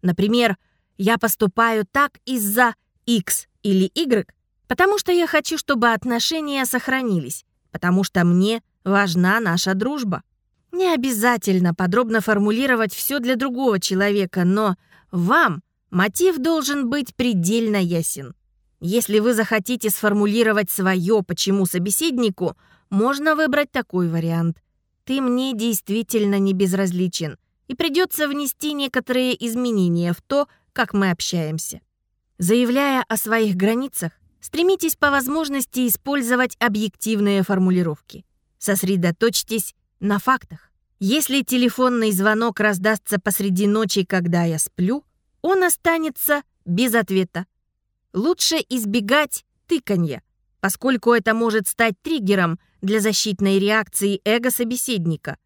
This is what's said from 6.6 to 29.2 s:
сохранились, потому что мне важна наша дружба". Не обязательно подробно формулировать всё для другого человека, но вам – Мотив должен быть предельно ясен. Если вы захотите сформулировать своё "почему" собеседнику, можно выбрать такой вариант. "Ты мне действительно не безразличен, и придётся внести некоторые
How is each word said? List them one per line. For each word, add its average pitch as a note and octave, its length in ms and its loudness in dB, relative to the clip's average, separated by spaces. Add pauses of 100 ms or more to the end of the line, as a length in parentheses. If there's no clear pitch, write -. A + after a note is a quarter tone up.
сохранились, B3 800 -4 (260)
потому F#3 320 0
что F3+ 200 0
мне F#3 400 2 (200)
важна F#3+ 560 2
наша F#3+ 360 0
дружба". A3+ 480 -4 (480)
Не F4+ 200 0
обязательно A3 840 0
подробно A3 440 0
формулировать A3 720 0
всё - 260 -4
для B3 160 0
другого B3 440 0
человека, F#3+ 640 0
но F#3+ 320 2 (360)
вам – F3+ 500 2 (300)
Мотив C4 480 2
должен C#4+ 500 -2
быть C#4 240 -4
предельно G#3+ 640 0
ясен. E3 560 -4 (460)
Если G#3 400 0
вы A#3 140 2
захотите A3 560 -2
сформулировать G#3 840 2
своё F#3+ 500 0
"почему" F#3+ 440 0
собеседнику, G3 880 -2 (340)
можно C#4 460 0
выбрать D4 360 0
такой F#3 360 -2
вариант. E3 500 -2 (480)
"Ты C4+ 160 -2
мне B3+ 320 0
действительно G#3 840 -2
не G3 140 2
безразличен, F3+ 840 -2 (300)
и C4 80 -8
придётся D#4+ 520 -2
внести D4 460 -6
некоторые B3+ 600 -2 (120)